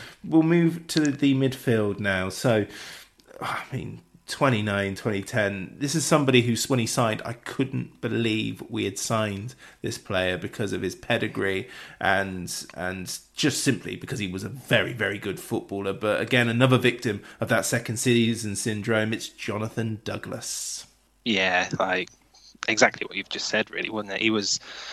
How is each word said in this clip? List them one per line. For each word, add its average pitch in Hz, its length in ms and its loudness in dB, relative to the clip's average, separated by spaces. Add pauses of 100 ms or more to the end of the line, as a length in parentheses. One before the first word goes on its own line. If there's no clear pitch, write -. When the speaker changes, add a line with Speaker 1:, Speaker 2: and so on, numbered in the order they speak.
(240)
Speaker 1:
We'll 160 200 6
move 165 460 4
to 165 100 0 (120)
the 139 220 4
midfield 120 680 2
now. 95 300 0
So, 110 380 2 (760)
I - 220 -6 (100)
mean, 113 280 -8 (260)
twenty-nine, 104 640 2
twenty 98 300 -2
ten. 101 560 -2
This 139 160 -2
is 156 100 0
somebody 131 380 6
who, 117 120 2 (120)
when 135 100 2
he 117 80 2
signed, 110 400 0
I 120 80 -6
couldn't - 680 -4
believe 110 680 0
we 110 140 -2
had 101 160 -4
signed 107 560 -2 (260)
this - 160 -4
player 92 400 0
because 101 340 -6
of 95 120 -4
his 90 100 -2
pedigree 101 720 -2 (320)
and, 95 540 0 (220)
and 90 420 -6 (180)
just - 280 0
simply 98 320 0
because - 240 -8
he 104 80 -4
was 95 160 -6
a 104 60 -8
very, 110 440 0
very 104 240 -2
good 98 220 -6
footballer. 98 540 -4
But 104 280 0
again, 120 260 4
another 123 300 6
victim 107 460 0 (160)
of 110 100 -2
that 113 160 4
second 117 320 -2
season 113 580 2
syndrome. 110 580 0
It's - 160 -6
Jonathan 110 720 -4
Douglas. - 840 -8 (400)
Speaker 2:
Yeah, 92 440 2 (100)
like, 92 300 -2 (580)
exactly 113 400 2
what 92 100 -12
you've 98 120 -8
just - 200 -6
said, 110 220 0
really, - 180 -4
wasn't 104 240 -6
it? 98 80 -4
He 110 80 2
was 104 300 0 (340)